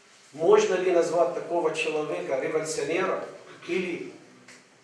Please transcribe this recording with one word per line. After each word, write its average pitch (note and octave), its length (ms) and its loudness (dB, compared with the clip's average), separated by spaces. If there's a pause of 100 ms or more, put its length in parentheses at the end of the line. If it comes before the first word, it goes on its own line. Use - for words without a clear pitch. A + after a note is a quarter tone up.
(340)
Можно F#3 420 4
ли F3+ 160 2
назвать E3+ 440 4
такого D#3+ 400 -2
человека D#3+ 640 -4
революционером D#3 800 -2 (460)
или F3+ 440 -4 (720)